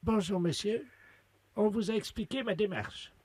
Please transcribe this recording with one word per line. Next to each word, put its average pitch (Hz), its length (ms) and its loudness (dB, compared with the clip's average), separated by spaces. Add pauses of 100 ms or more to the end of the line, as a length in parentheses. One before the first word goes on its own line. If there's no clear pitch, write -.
Bonjour, 196 380 2
monsieur. 196 460 0 (720)
On 214 100 4
vous 208 240 0
a - 20 0
expliqué 220 480 -2
ma 220 140 0
démarche. 170 560 -4 (140)